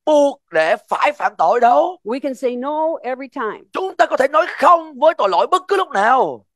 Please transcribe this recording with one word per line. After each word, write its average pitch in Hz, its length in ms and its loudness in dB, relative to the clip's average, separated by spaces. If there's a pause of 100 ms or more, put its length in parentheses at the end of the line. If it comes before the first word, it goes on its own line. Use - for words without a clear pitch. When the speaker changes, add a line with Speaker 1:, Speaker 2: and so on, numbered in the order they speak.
Speaker 1:
buộc 294 360 2 (100)
để 160 240 2 (140)
phải 269 220 0
phạm 196 260 -4
tội 190 220 2
đâu. 294 440 2
Speaker 2:
We 240 160 -6
can 269 160 -6
say 247 200 -6
no 302 320 -4 (160)
every 254 240 -8
time. 220 340 -8 (120)
Speaker 1:
Chúng 370 220 -6
ta 330 100 2
có 311 120 -4
thể 262 100 2
nói 311 180 0 (120)
không 320 420 2
với 311 180 4
tội 208 120 0
lỗi 180 180 0
bất 370 200 -2
cứ 392 100 0
lúc 359 120 -4
nào. 208 560 0 (100)